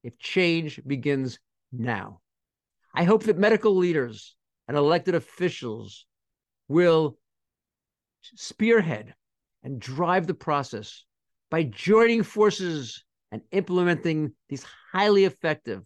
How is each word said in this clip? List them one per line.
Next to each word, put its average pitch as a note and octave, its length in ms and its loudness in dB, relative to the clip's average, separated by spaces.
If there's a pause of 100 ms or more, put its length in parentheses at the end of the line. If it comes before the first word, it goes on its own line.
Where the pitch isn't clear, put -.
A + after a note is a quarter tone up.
if A#2+ 140 -16
change E3 680 -2
begins C3+ 520 -4 (340)
now. G#2+ 480 -6 (720)
I E3+ 100 2
hope G#3+ 200 4
that G3+ 140 0
medical G#3+ 360 4
leaders D#3 600 -2 (320)
and C#3 80 -4
elected E3 380 2
officials A#2 920 -6 (640)
will D#3+ 500 2 (1200)
spearhead E3+ 760 -2 (480)
and C3 180 -10
drive E3 460 -2
the F#3 80 -4
process C3 720 -6 (460)
by E3 140 0
joining A3 580 2
forces F3 840 -2 (280)
and A2+ 100 -12 (100)
implementing F3 800 0 (160)
these C3+ 160 -10 (280)
highly G3 320 4
effective D3+ 600 -4